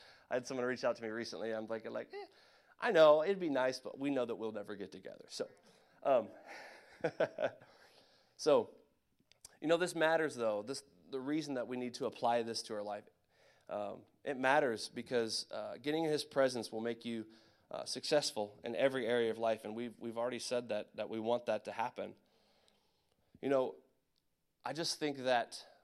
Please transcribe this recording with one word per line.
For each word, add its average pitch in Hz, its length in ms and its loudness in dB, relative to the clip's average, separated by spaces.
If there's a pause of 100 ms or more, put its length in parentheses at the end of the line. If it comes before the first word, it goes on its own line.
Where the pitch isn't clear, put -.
(280)
I - 60 -4
had 127 140 -2
someone 127 180 -2
reach 123 160 -2
out 120 140 2
to 113 60 -12
me 113 80 -6
recently. 110 420 -6
I'm 110 160 -6
thinking, 113 240 -6
like, 117 200 -8
"Eh, 392 140 -10 (540)
I 240 100 0
know, 156 320 10
it'd 196 160 0
be 180 100 -2
nice, 131 300 2
but - 220 -10
we 139 100 -2
know 131 140 2
that 117 100 -4
we'll 110 160 -6
never 104 240 -8
get 98 160 -10
together." 92 380 -16
So, - 200 -6 (540)
um, 117 260 4 (760)
<laughs> 156 120 0 (1200)
so, 135 320 4 (920)
you 151 80 -4
know, 165 80 6
this 170 180 0
matters, 160 400 4
though. 110 280 0
This, 131 200 -8 (300)
the 131 80 -4
reason 143 340 -2
that 120 140 -2
we 127 80 -4
need 123 180 -4
to 135 120 -2
apply 120 360 2
this 113 220 -4
to 113 100 -8
our 104 80 -4
life, 104 220 -6 (680)
um, 101 340 -4 (200)
it 139 120 -2
matters 131 520 4
because, 117 640 -2
uh, 107 280 -8
getting 151 220 0
in 160 80 0
his 151 140 0
presence 127 480 0
will 110 80 -4
make 117 240 -4
you, 113 220 -6 (440)
uh, - 140 -8
successful 127 800 -2
in 117 100 -4
every 131 320 2
area 117 240 2
of 110 80 -4
life, 113 260 0
and 107 120 -8
we've, 117 240 -8
we've 117 180 -6
already 120 220 -2
said 123 300 -4
that, 104 260 -4
that 107 120 -6
we 113 120 -4
want 120 260 0
that 107 200 0
to 107 40 -8
happen. 101 420 -6 (1300)
You 139 100 -2
know, 131 260 0 (880)
I 123 80 -6
just 156 260 -4
think 147 200 -2
that 127 460 0 (200)